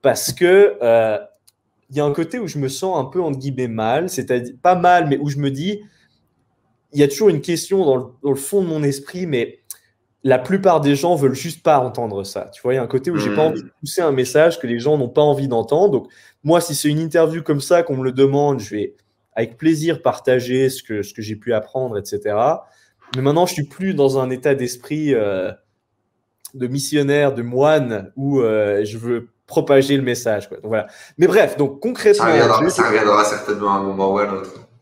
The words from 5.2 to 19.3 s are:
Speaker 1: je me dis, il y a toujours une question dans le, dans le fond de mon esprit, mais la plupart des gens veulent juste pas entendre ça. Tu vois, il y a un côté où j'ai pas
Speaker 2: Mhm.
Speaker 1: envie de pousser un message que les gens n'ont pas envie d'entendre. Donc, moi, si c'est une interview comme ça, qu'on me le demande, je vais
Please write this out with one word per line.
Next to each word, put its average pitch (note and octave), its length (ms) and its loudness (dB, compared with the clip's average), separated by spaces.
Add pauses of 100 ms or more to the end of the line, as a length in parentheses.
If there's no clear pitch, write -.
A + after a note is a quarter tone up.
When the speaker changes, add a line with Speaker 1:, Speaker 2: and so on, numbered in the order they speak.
Speaker 1:
je C#3 80 -6
me C#3 140 -2
dis, G3 320 -6 (1080)
il C#3+ 80 -4
y C#3+ 40 8
a C#3+ 40 4
toujours G3+ 220 2
une D#3 100 0
question F3 460 -2
dans C3+ 100 2
le, B2+ 80 -4 (200)
dans C#3+ 80 0
le C3 40 2
fond G3 260 -2
de F3+ 60 -2
mon D#3 160 -4
esprit, C#3+ 420 -6
mais B2 340 -4 (640)
la C3 160 4
plupart F#3 420 2
des C#3+ 140 4
gens E3+ 200 0
veulent C#3 200 2
juste - 280 -12
pas D3+ 160 4
entendre A2 440 -4
ça. - 300 -10
Tu - 80 -20
vois, B2 120 -2
il C3+ 40 0
y - 20 -2
a A#2+ 40 -4
un A2+ 40 -6
côté C3+ 240 -2
où E3 60 -2
j'ai G#2 160 -2
pas D3+ 100 2
Speaker 2:
Mhm. D#3 80 2
Speaker 1:
envie - 120 -8
de - 160 -20
pousser - 220 -6
un D#3+ 100 2
message C#3 480 2
que B2+ 80 -8
les A#2 120 -2
gens D3 180 0
n'ont C3 100 -2
pas C#3+ 140 0
envie C#3 260 2
d'entendre. C3+ 440 2
Donc, B2+ 160 -2 (360)
moi, E3+ 160 4
si E3 160 -4
c'est D3 140 -2
une D3 100 0
interview D#3+ 420 0
comme D3+ 200 -2
ça, E3+ 220 2
qu'on D#3 120 -4
me C3 80 -6
le C3 80 -2
demande, C#3 480 2
je G#2+ 160 -12
vais G#2 200 -6 (380)